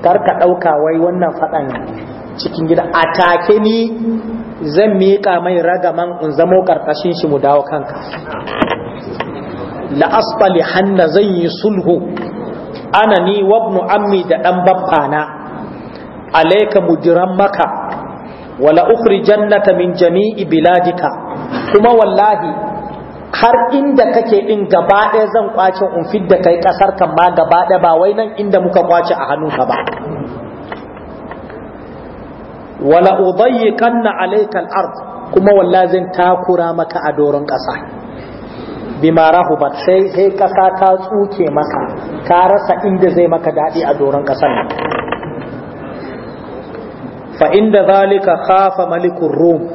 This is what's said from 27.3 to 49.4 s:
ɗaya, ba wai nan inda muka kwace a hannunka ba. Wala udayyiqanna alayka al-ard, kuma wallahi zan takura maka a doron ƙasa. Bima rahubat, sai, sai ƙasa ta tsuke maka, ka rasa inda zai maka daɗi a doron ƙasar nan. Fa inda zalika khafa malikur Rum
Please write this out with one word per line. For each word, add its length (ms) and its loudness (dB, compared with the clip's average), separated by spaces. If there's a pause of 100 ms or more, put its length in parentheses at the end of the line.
ɗaya, 120 4
ba 120 4
wai 220 2
nan 220 -4
inda 240 0
muka 200 2
kwace 320 2
a 120 -2
hannunka 420 -2
ba. 100 -2 (3000)
Wala 340 4
udayyiqanna 960 2 (100)
alayka 380 -2
al-ard, 360 -4 (340)
kuma 240 4
wallahi 360 4
zan 240 0
takura 600 0
maka 260 -4
a 140 -4
doron 340 0
ƙasa. 280 -4 (1200)
Bima 360 4
rahubat, 500 0
sai, 280 2
sai 200 2
ƙasa 360 2 (120)
ta 160 4
tsuke 540 -2
maka, 340 -2 (400)
ka 240 4
rasa 400 2
inda 240 2
zai 160 2
maka 240 0
daɗi 320 -2
a 120 0
doron 280 0
ƙasar 280 0
nan. 180 -4 (2750)
Fa 120 2
inda 320 4
zalika 540 4 (100)
khafa 400 2
malikur 440 -2
Rum 320 2 (120)